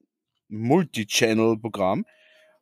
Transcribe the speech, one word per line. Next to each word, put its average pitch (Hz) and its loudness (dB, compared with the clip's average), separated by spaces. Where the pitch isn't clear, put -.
Multichannel-Programm. 113 0